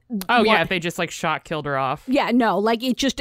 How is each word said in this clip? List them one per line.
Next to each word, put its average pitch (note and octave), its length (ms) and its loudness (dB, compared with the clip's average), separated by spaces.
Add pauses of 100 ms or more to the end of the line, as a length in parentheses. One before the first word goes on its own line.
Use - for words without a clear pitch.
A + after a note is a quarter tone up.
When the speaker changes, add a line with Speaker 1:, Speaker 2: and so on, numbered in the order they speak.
(300)
Speaker 1:
Oh, A#3 140 4
yeah, G#3+ 100 4
Speaker 2:
what E3+ 80 4
Speaker 1:
if E3 80 -2
they F#3 100 0
just, E3 180 -4
like, E3+ 140 -4
shot D#3 320 -4
killed D3+ 220 -6
her C#3+ 120 -2
off. C3+ 300 -2
Speaker 2:
Yeah, B3+ 240 0
no, A3+ 260 4
like, A3 260 0
it B3+ 120 0
just, C#4 260 -2